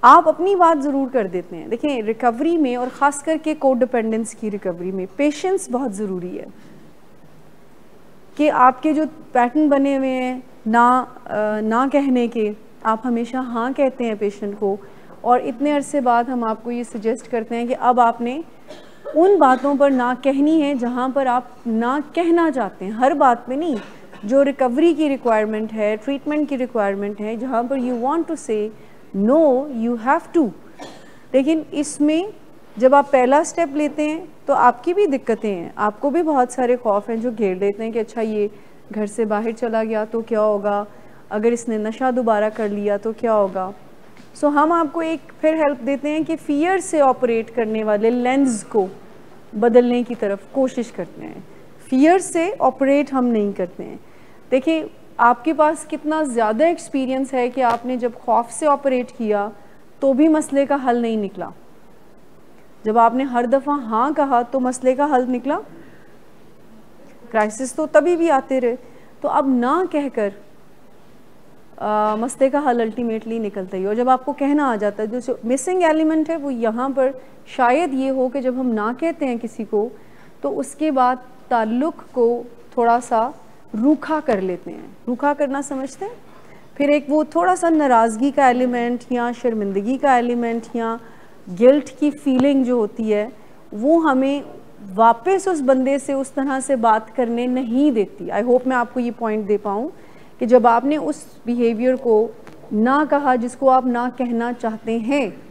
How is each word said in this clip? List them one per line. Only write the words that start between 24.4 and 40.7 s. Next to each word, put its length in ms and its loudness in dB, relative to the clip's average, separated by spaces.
recovery 500 2
की 140 0
requirement 640 0
है, 260 -2
treatment 520 -4
की 60 -4
requirement 680 -4
है, 160 -6
जहाँ 260 -2
पर 140 -4
you 240 -4
want 300 -2
to 60 -6
say 200 -4
no, 240 4
you 200 -2
have 300 0
to। 120 2
लेकिन 400 2
इसमें 600 -2
जब 160 6
आप 160 4
पहला 320 4
step 320 -4
लेते 280 -2
हैं 240 -4
तो 60 2
आपकी 400 2
भी 140 2
दिक्कतें 480 -2
हैं, 220 -10
आपको 320 -2
भी 120 0
बहुत 300 0
सारे 240 0
खौफ 340 -2
हैं 120 -4
जो 100 -4
घेर 260 -2
लेते 260 -4
हैं 100 -8
कि 60 -4
अच्छा, 220 -6
ये 280 -2
घर 160 -4
से 180 -4
बाहर 260 -2
चला 320 -4
गया 220 -4
तो 160 -6
क्या 180 -4
होगा, 460 0